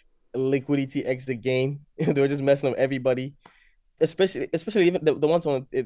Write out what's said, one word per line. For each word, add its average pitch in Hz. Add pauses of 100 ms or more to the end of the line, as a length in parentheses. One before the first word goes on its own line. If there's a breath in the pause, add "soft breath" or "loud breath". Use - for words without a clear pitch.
(340)
liquidity 135
exit 131
game. 131
<laughs> -
They 143
were 139
just 139
messing 139
up 120
everybody. 131 (680 soft breath)
Especially, 170
especially 185
even 175
the, 151
the 151
ones 165
on 139
E-, 123